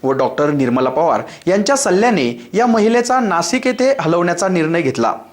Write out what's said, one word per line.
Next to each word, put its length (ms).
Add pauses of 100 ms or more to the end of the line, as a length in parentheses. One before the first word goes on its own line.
व 100
डॉक्टर 380
निर्मला 400
पवार 320 (240)
यांच्या 300
सल्ल्याने 760
या 140
महिलेचा 540
नाशिक 460
येथे 340
हलवण्याचा 480
निर्णय 340
घेतला. 320 (180)